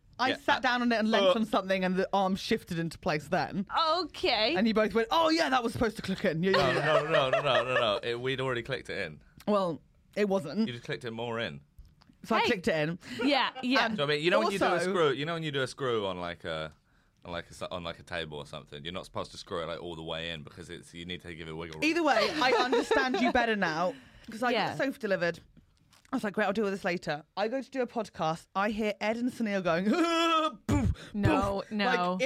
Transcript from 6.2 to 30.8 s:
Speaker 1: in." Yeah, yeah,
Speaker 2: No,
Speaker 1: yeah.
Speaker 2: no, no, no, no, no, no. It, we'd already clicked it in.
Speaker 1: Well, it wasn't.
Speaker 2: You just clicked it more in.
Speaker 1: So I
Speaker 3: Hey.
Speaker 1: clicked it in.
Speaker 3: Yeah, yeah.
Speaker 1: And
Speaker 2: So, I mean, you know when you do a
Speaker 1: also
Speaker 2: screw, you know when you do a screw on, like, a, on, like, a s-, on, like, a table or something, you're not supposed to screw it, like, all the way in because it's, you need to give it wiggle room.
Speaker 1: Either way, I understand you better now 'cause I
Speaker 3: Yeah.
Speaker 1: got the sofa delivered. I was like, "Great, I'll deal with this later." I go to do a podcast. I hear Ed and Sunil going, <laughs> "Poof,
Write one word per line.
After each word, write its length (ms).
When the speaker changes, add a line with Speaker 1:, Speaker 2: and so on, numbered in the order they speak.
Speaker 1:
in." 180
Yeah, 80
yeah, 220
Speaker 2:
No, 0
Speaker 1:
yeah. 120
Speaker 2:
no, 240
no, 200
no, 120
no, 220
no, 120
no. 280
It, 160
we'd 220
already 200
clicked 280
it 180
in. 120
Speaker 1:
Well, 340
it 100
wasn't. 400
Speaker 2:
You 60
just 120
clicked 200
it 60
more 280
in. 220
Speaker 1:
So 100
I 60
Speaker 3:
Hey. 60
Speaker 1:
clicked 200
it 80
in. 240
Speaker 3:
Yeah, 240
yeah. 220
Speaker 1:
And 100
Speaker 2:
So, 80
I 40
mean, 140
you 80
know 120
when 100
you 80
do 60
a 60
Speaker 1:
also 200
Speaker 2:
screw, 200
you 140
know 100
when 80
you 80
do 100
a 60
screw 380
on, 140
like, 240
a, 300
on, 80
like, 140
a 60
s-, 200
on, 140
like, 140
a 40
table 360
or 60
something, 380
you're 80
not 140
supposed 260
to 60
screw 260
it, 40
like, 140
all 140
the 80
way 280
in 120
because 260
it's, 240
you 120
need 160
to 120
give 140
it 60
wiggle 260
room. 100
Speaker 1:
Either 140
way, 260
I 180
understand 600
you 100
better 240
now 380
'cause 140
I 80
Speaker 3:
Yeah. 160
Speaker 1:
got 120
the 40
sofa 160
delivered. 400
I 60
was 80
like, 80
"Great, 140
I'll 60
deal 120
with 80
this 100
later." 400
I 100
go 140
to 80
do 140
a 40
podcast. 680
I 160
hear 280
Ed 180
and 140
Sunil 320
going, 220
<laughs> 840
"Poof, 240